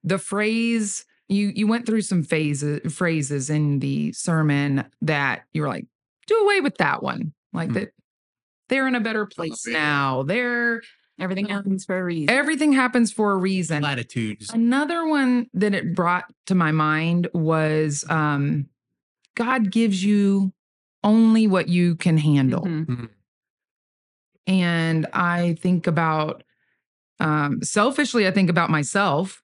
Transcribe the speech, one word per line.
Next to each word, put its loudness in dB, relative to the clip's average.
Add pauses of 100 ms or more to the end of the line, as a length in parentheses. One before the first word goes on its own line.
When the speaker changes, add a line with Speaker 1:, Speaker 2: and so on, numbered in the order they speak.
Speaker 1:
the -2
phrase, -2 (240)
you, 0
you 0
went 0
through 0
some 0
phases, -2
phrases -2
in 0
the -4
sermon 0 (160)
that -2 (100)
you -2
were -4
like, -8 (400)
"Do 2
away 4
with -4
that 0
one." -6 (200)
Like, -4
Speaker 2:
Hmm. -2
Speaker 1:
that -4 (800)
they're 0
in 0
a 0
better -2
place -10
Speaker 2:
Oh, -8
yeah. -2
Speaker 1:
now. 0
They're -2 (400)
Speaker 3:
Everything -4
happens -4
for -4
a -2
reason. -2
Speaker 1:
Everything 2
happens 2
for 0
a 0
reason. -2
Speaker 2:
Latitudes. -6
Speaker 1:
Another 0
one 0
that 0
it -4
brought 0 (220)
to 0
my 2
mind 0
was, 0
um, 0 (680)
God 0
gives 2
you 2 (520)
only 6
what 2
you 4
can 2
handle. 2
Speaker 3:
Mm-hmm. -4
Speaker 2:
Mm-hmm. -6 (1400)
Speaker 1:
And 2
I 0
think 2
about, 0 (760)
um, 0
selfishly, 0
I 0
think 4
about 2
myself. 0